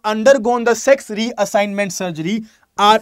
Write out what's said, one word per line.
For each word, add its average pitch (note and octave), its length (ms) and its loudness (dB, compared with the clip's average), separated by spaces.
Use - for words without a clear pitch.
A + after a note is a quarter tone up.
undergone A#3+ 520 2
the A#3 100 2
sex C4+ 360 0
reassignment G3+ 800 -4
surgery F3+ 500 -6
are G#3+ 220 4